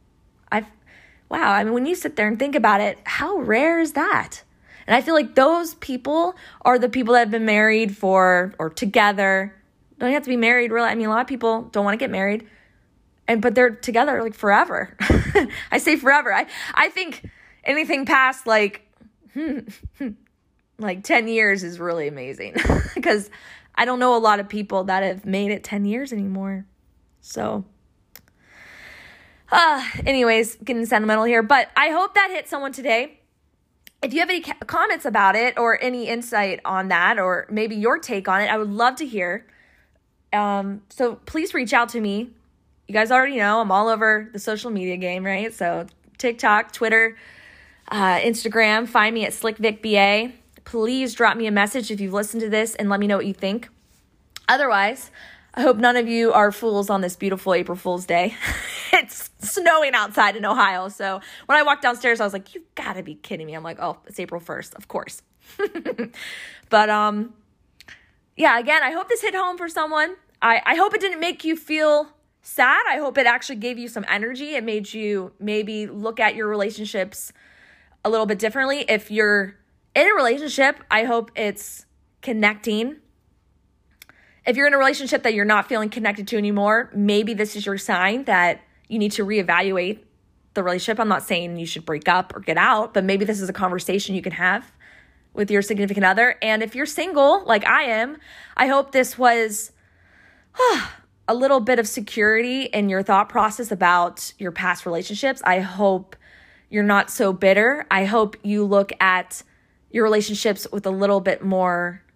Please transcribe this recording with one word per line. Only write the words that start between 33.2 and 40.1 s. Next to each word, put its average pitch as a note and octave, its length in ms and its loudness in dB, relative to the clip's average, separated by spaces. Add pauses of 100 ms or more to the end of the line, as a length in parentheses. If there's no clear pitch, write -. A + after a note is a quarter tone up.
If A#3 120 -4
you D4+ 60 0
have F4 100 0
any F4+ 120 -2
ca-, D4+ 160 -10 (100)
comments F4+ 380 -2
about G3+ 300 4
it A#3 220 0
or A#3 240 2
any B3 260 -4
insight A3+ 580 -4
on F#3+ 240 -2
that, F#3 300 2
or F3+ 300 -2
maybe G#3+ 260 -4
your A3+ 240 0
take G3+ 280 -8
on F#3+ 140 2
it, G#3 60 -2
I A3 100 0
would G#3+ 120 -4
love A#3+ 280 0
to D#4+ 80 -8
hear. G3+ 420 -6 (840)